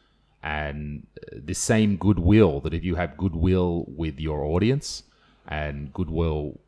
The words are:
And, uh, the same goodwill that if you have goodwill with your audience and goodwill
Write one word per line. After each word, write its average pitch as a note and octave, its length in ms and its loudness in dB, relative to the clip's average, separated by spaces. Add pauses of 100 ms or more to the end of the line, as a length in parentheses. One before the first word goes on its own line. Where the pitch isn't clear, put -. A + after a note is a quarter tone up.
(420)
And, D2 640 -6 (160)
uh, - 220 -16
the F#2 100 -8
same G#2+ 440 2
goodwill F2+ 640 6
that D2+ 120 -4
if E2 100 -2
you F2 120 -2
have E2+ 220 -4
goodwill F2+ 720 2
with D2+ 320 -6
your D2+ 240 -4
audience G2+ 600 0 (440)
and D2 460 -6
goodwill D#2+ 760 -2